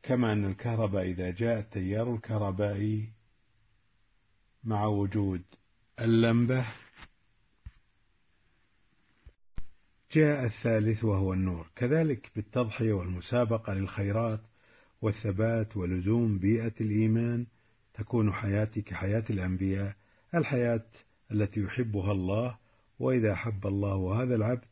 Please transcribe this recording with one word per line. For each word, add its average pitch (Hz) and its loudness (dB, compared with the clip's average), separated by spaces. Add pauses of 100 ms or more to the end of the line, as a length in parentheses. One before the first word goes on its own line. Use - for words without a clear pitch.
كما 123 2
أن 104 2
الكهرباء 98 -2
إذا 90 -4
جاء 113 0
التيار 107 -2
الكهربائي 104 -2 (1600)
مع 107 0
وجود 101 0 (580)
اللمبة، 117 4 (3500)
جاء 147 4
الثالث 110 0
وهو 98 2
النور، 92 -2
كذلك 143 0
بالتضحية 110 -2
والمسابقة 104 -2
للخيرات 104 -2 (600)
والثبات 110 0
ولزوم 98 2
بيئة 110 2
الإيمان 113 2 (480)
تكون 107 0
حياتي 104 -2
كحياة 98 -2
الأنبياء، 98 -2 (380)
الحياة 120 0 (460)
التي 104 0
يحبها 101 -2
الله، 101 0 (400)
وإذا 127 2
أحب 101 -4
الله 98 0
هذا 127 0
العبد 117 0